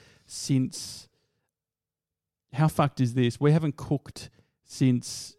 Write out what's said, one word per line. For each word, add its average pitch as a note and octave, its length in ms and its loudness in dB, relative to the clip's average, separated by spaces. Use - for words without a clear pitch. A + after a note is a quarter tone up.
since, - 840 -4
how D3 140 2
fucked - 320 0
is A#2+ 140 2
this? B2 260 0
We D3 140 4
haven't D#3+ 240 0
cooked - 520 -6
since, - 720 0